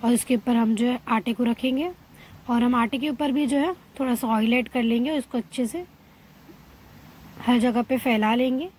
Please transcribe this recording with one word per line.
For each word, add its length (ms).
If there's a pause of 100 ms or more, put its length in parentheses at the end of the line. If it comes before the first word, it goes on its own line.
और 100
इसके 220
ऊपर 200
हम 200
जो 100
है 140 (100)
आटे 240
को 100
रखेंगे 480 (580)
और 140
हम 120
आटे 220
के 120
ऊपर 220
भी 160
जो 100
है 160 (260)
थोड़ा 160
सा 140
ऑयल 240
ऐड 160
कर 140
लेंगे 280
और 60
इसको 200
अच्छे 300
से 180 (1500)
हर 200
जगह 220
पे 180
फैला 360
लेंगे। 440